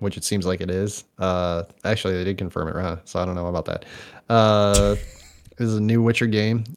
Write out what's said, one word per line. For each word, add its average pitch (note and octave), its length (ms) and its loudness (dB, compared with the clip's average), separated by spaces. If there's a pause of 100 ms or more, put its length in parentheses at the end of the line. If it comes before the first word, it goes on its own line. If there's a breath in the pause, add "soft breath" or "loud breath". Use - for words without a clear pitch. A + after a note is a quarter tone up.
which G2+ 160 -4
it - 80 -8
seems G2 200 -2
like F#2 160 -2
it F2 100 -4
is, G2 340 -4 (140)
uh, F2+ 440 0 (220)
actually F#2+ 300 0
they F2+ 100 -2
did F#2+ 140 -2
confirm F2 300 -4
it, - 60 -6
huh? F2 300 -4
So - 160 -6
I F2+ 40 0
don't F2+ 120 -4
know F2 100 -4
about F2 200 -4
that. - 180 -6 (440 loud breath)
Uh, G#2 680 4 (280)
<laughs> - 320 -20
this A#2+ 120 -2
is A2 80 0
a G#2+ 40 0
new A2+ 220 4
Witcher A#2 240 2
game A2 380 2 (120)